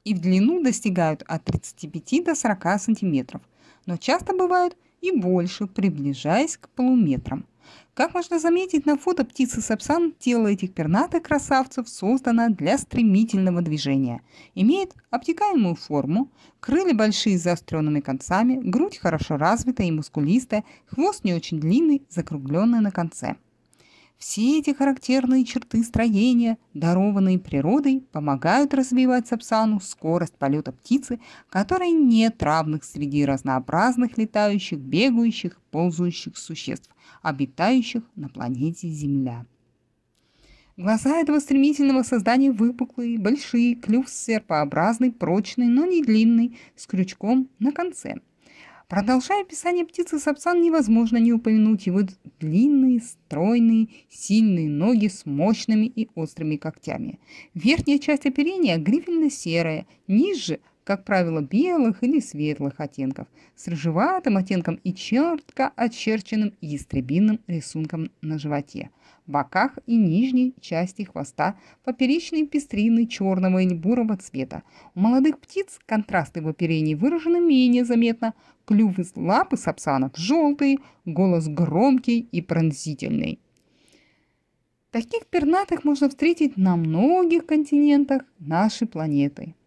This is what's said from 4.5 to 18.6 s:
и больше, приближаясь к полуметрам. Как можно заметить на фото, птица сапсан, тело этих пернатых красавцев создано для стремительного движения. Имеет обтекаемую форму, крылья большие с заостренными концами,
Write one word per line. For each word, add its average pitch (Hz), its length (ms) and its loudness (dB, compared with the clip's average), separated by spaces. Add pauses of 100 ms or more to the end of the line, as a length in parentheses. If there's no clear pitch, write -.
и 359 100 -2
больше, 185 560 0
приближаясь 170 920 -2
к - 100 -20
полуметрам. 226 800 0 (460)
Как 330 220 -2
можно 349 240 -2
заметить 339 480 0
на 294 100 4
фото, 320 300 -2
птица 254 340 -2
сапсан, 302 580 -2
тело 233 280 0
этих 190 260 -2
пернатых 208 500 0
красавцев 262 640 -2
создано 233 640 0
для 190 300 0
стремительного 196 800 2
движения. 139 640 -2 (320)
Имеет 349 400 2 (160)
обтекаемую 269 640 0
форму, 151 560 -2 (300)
крылья 349 340 0
большие 214 420 2
с 170 60 -2
заостренными 160 580 -2
концами, 196 600 -2